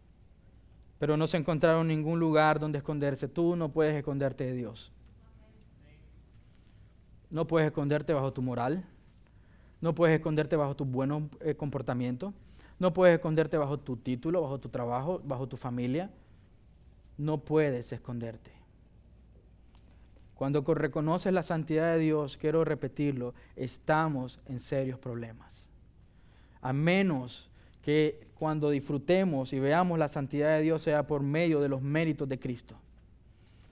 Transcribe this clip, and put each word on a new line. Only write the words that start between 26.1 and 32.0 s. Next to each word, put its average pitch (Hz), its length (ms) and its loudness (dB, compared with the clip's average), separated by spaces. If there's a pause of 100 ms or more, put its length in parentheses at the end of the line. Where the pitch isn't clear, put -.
A 131 120 -2
menos 160 760 0 (320)
que 151 540 2
cuando 156 360 0
disfrutemos 143 840 0
y 135 60 -2
veamos 165 400 2
la 151 80 2
santidad 147 500 0
de 156 60 2
Dios 160 180 0
sea 147 240 2
por 147 160 -2
medio 151 400 2
de 143 80 2
los 135 120 -2
méritos 151 460 0